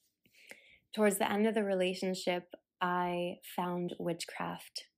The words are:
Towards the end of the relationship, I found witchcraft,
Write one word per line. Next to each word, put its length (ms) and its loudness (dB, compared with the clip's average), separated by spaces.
Towards 240 4
the 120 2
end 160 4
of 80 4
the 100 2
relationship, 800 0
I 560 0
found 440 -2
witchcraft, 880 -6